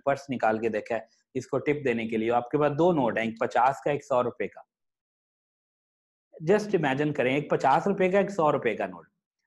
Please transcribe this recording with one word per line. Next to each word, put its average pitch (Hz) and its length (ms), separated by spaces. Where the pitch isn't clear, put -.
purse 139 240
निकाल 110 280
के 113 100
देखा 107 260
है 110 140
इसको 131 240
tip 143 260
देने 117 220
के 113 100
लिए, 110 140
आपके 120 280
पास 147 140
दो 165 200
note 120 260
हैं, 113 80
एक 113 140
पचास 127 440
का, 156 80
एक 107 120
सौ 123 180
रुपए 110 240
का। - 200
Just 208 260
imagine 147 460
करें, 127 200
एक 147 140
पचास 147 360
रुपए 190 240
का, 202 100
एक 196 100
सौ 156 200
रुपए 127 240
का 98 120
note, 87 220